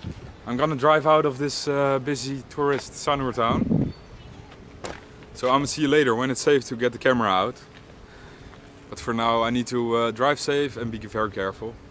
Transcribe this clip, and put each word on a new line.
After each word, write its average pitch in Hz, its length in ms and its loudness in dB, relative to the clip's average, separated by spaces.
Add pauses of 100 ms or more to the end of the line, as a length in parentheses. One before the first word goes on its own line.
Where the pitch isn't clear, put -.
(460)
I'm 120 120 -4
gonna 151 180 0
drive 151 320 4
out 156 180 6
of 131 140 -2
this, 143 280 -6
uh, 139 300 2
busy 135 540 -6
tourist 143 420 -2
Sanur 135 400 -2
town. - 600 0 (1400)
So - 140 -4
I'm 127 80 4
gonna 139 120 2
see 151 140 -6
you 143 60 2
later 139 260 4
when 123 160 0
it's 123 120 -4
safe 143 240 4
to 123 100 -8
get 120 160 0
the 117 80 -10
camera 120 300 4
out. 95 260 2 (1400)
But - 80 -12
for 120 140 -4
now 117 280 2
I 113 80 0
need 123 180 -2
to, 117 280 0
uh, 117 160 2
drive 135 280 0
safe 143 380 -2
and 113 140 -6
be 113 80 -8
very 107 320 -4
careful. 95 420 -6 (180)